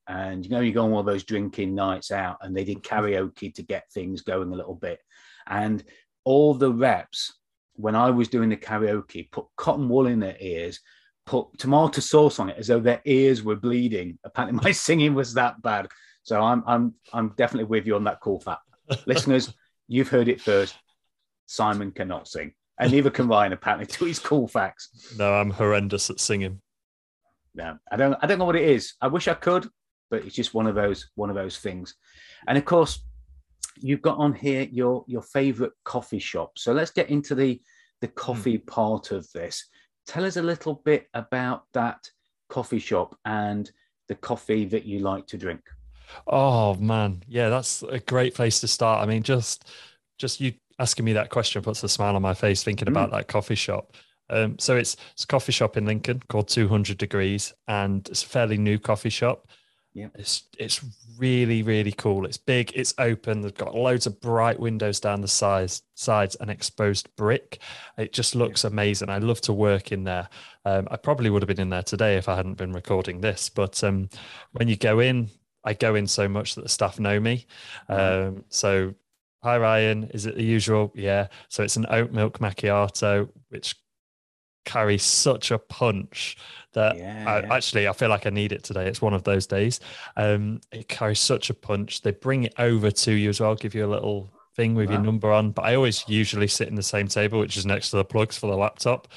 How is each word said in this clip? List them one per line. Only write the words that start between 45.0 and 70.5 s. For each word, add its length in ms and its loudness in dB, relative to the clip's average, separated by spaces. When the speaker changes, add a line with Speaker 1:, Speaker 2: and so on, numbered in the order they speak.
Speaker 1:
to 100 -12
drink. 240 -8
Speaker 2:
Oh, 480 4
man. 520 0
Yeah, 220 0
that's 340 -2
a 160 -6
great 360 0
place 240 2
to 80 -2
start. 340 2
I 80 0
mean, 140 0
just, 420 0
just 220 -6
you 120 -2
asking 280 -2
me 80 2
that 160 0
question 320 -2
puts 220 -4
a 60 -4
smile 280 2
on 40 2
my 120 2
face 280 2
thinking 280 -2
about 200 2
Speaker 1:
Mm. 40 -6
Speaker 2:
that 160 -4
coffee 260 -2
shop. 380 -4
Um, 300 0
so 160 2
it's, 220 0
it's 100 -10
a 40 -8
coffee 260 0
shop 240 0
in 80 -2
Lincoln 420 -2
called 220 0
Two 180 4
hundred 300 2
Degrees, 560 -2
and 420 -2
it's 140 -4
a 40 -12
fairly 300 0
new 200 2
coffee 320 -2
shop. 380 -2
Speaker 1:
Yeah. 220 -14
Speaker 2:
It's, 280 -6
it's 240 -6
really, 460 2
really 300 2
cool. 320 0
It's 120 -8
big, 380 0
it's 240 -2
open. 400 0
They've 140 -6
got 200 -8
loads 320 2
of 140 -6
bright 400 2
windows 400 -2
down 220 0
the 80 -4
sides, 520 0
sides 460 0
and 100 -6
exposed 640 -2
brick. 460 -2
It 140 -6
just 240 -2
Speaker 1:
Yeah. 40 0
Speaker 2:
looks 260 0
amazing. 440 0
I 100 -2
love 220 0
to 120 0
work 400 2
in 100 -4
there. 240 -4